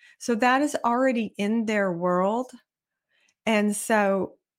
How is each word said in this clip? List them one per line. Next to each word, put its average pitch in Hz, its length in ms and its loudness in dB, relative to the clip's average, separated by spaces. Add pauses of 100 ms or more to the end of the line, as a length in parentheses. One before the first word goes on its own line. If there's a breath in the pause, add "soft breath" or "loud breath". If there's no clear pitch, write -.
(180 soft breath)
So - 180 -2
that 247 260 2
is 294 220 -2
already 233 540 0
in 214 280 0
their 202 260 0
world. 185 580 0 (960)
And 208 280 2
so 202 600 0 (240)